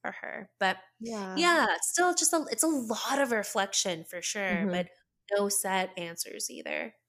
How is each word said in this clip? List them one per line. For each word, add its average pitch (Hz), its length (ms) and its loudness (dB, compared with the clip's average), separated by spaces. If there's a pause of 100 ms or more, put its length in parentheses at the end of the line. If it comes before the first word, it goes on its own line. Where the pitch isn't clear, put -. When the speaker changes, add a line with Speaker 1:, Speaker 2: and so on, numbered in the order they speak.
Speaker 1:
for - 100 -4
her. - 380 -12 (100)
But 190 180 2 (220)
Speaker 2:
Yeah. 208 360 -6
Speaker 1:
yeah, 330 300 6 (160)
still 349 320 2
just 330 180 2
a, 320 180 0
it's - 140 0
a 320 40 4
lot 247 520 0
of 247 120 2
reflection 196 720 0
for 175 180 -10
sure, 190 440 0
Speaker 2:
Mm-hmm. 185 40 2
Speaker 1:
but 180 180 0 (440)
no 202 160 4
set 190 500 0
answers 170 520 -6
either. 76 440 -6 (140)